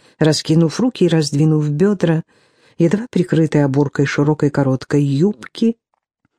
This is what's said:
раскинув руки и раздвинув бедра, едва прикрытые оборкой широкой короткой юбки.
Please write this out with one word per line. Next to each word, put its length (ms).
раскинув 600
руки 260
и 20
раздвинув 600
бедра, 540
едва 320
прикрытые 560
оборкой 400
широкой 440
короткой 540
юбки. 760